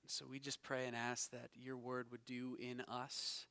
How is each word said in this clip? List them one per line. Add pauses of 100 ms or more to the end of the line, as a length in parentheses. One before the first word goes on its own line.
And
so
we
just
pray
and
ask
that
your
word
would
do
in
us